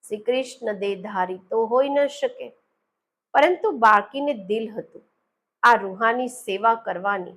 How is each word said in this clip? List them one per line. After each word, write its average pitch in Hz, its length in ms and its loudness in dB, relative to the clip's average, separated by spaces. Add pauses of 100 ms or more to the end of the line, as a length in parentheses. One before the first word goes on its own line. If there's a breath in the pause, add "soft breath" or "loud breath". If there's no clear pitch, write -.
શ્રી 208 100 -8
કૃષ્ણ 240 560 -4
દેહધારી 190 640 -4
તો 226 280 -2
હોઈ 254 220 2
ન 285 180 2
શકે, 269 420 -6 (840)
પરંતુ 359 380 2
બાળકીને 240 640 4
દિલ 214 400 -4
હતું - 300 -14 (600)
આ 240 120 8
રૂહાની 226 540 -2
સેવા 214 460 0
કરવાની 190 640 -6